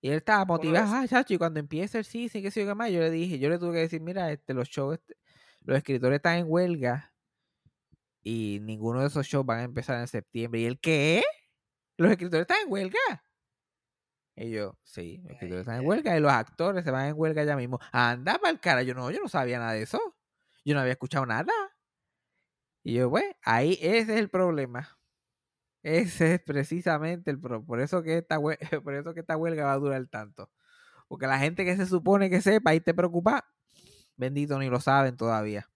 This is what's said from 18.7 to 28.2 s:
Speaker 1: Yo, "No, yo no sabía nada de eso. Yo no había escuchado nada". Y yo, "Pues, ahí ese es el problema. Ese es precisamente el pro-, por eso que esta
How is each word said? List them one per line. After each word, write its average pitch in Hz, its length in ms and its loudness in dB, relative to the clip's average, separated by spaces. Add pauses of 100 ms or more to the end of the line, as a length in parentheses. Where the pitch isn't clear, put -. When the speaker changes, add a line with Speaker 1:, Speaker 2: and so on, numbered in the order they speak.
Speaker 1:
Yo, 127 120 -2
"No, 127 160 -6
yo 247 100 -6
no 370 80 -6
sabía 123 300 -2
nada 117 140 -4
de 110 100 -2
eso. 220 160 -6 (680)
Yo 147 100 0
no 143 60 2
había 127 120 0
escuchado 131 340 -4
nada". 131 260 -2 (1300)
Y 117 100 -2
yo, 123 160 2
"Pues, 220 140 2 (180)
ahí 131 380 2
ese 220 340 2
es 226 60 2
el 202 100 -2
problema. 147 680 -2 (840)
Ese 165 540 2
es 170 60 -2
precisamente 160 880 -2
el 139 100 -4
pro-, 123 240 -6
por 120 160 -2
eso 165 220 0
que 160 160 0
esta 160 220 -2